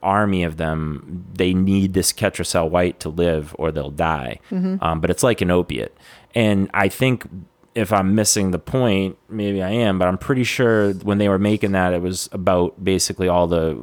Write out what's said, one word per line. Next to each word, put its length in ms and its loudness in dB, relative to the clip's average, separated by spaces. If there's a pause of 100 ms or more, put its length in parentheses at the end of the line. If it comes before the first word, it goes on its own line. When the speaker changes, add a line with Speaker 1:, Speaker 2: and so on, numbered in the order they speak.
Speaker 1:
army 400 2
of 160 -2
them, 680 -4 (100)
they 180 2
need 400 2
this 180 0
Ketracel 560 -2
White 340 0
to 80 -8
live 500 -2
or 120 -2
they'll 200 -6
die. 480 -4 (120)
Speaker 2:
Mm-hmm. 320 -2
Speaker 1:
Um, 180 -2
but 100 0
it's 100 -4
like 200 0
an 100 0
opiate. 440 -2 (380)
And 400 2
I 140 2
think 400 -2 (480)
if 160 -2
I'm 240 2
missing 360 2
the 60 0
point, 600 0 (100)
maybe 340 -4
I 80 -2
am, 300 0
but 80 2
I'm 100 0
pretty 280 -2
sure 480 2
when 240 -2
they 100 2
were 100 4
making 360 0
that, 200 2
it 80 -2
was 300 -6
about 500 2
basically 460 0
all 200 4
the, 360 0